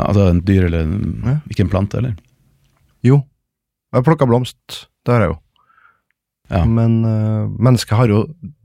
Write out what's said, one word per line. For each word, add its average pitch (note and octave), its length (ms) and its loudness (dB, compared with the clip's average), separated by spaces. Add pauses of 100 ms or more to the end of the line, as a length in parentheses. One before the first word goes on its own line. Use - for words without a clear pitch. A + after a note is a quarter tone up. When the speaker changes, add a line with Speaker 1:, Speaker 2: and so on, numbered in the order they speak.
Speaker 1:
altså G2+ 240 4
en E2+ 160 2
dyr F#2+ 200 2
eller E2 180 -2
en, E2 120 -4 (280)
Speaker 2:
Ja. C3+ 120 0 (140)
Speaker 1:
ikke G#2+ 140 -2
en F#2 60 -2
plante, G2+ 280 -2
eller? A#2 160 -4 (880)
Speaker 2:
Jo. C3+ 180 4 (720)
Jeg A#2+ 100 0
har - 20 0
plukket D#3 240 2
blomst. - 600 -4 (180)
Det B2 80 0
har A#2 80 4
jeg F2 100 2
jo. D#2+ 80 -8 (1080)
Speaker 1:
Ja. F2 160 0
Speaker 2:
Men, A2+ 400 0
eh, A2 420 -2
mennesket G#2+ 500 0
har B2 100 2
jo G#2 180 2 (400)